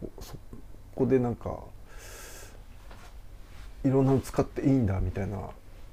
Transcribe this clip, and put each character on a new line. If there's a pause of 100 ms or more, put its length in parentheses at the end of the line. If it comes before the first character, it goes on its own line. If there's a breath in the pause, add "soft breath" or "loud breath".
(220)
そ (600)
こ
で
な
ん
か、 (2250 loud breath)
い
ろ
ん
な
の
使
っ
て
い
い
ん
だ、
み
た
い
な。 (560)